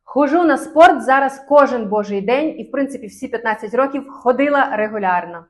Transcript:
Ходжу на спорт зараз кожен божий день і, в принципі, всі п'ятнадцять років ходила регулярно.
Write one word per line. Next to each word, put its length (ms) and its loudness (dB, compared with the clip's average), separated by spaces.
Ходжу 400 0
на 140 4
спорт 440 4
зараз 480 0
кожен 400 4
божий 320 -4
день 380 -2
і, 40 -10
в 80 -20
принципі, 360 -6
всі 200 -14
п'ятнадцять 460 -6
років 360 -2
ходила 680 0
регулярно. 760 -4